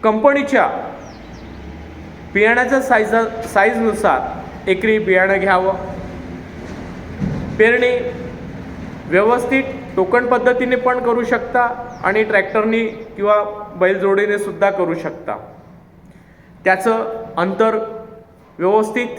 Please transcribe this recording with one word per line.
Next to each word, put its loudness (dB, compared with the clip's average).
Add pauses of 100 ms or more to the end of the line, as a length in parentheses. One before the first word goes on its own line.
कंपनीच्या 4 (1700)
बियाण्याच्या 4
साईज, 2 (400)
साईजनुसार 0
एकरी 2
बियाणं 4
घ्यावं. 2 (1800)
पेरणी 4 (1200)
व्यवस्थित 2 (320)
टोकन 2
पद्धतीने 2
पण 0
करू 2
शकता 0 (400)
आणि 2
ट्रॅक्टरनी 2 (300)
किंवा 4 (320)
बैलजोडीने 2
सुद्धा 0
करू 0
शकता. -6 (1300)
त्याचं 0 (140)
अंतर 2 (800)
व्यवस्थित 2 (120)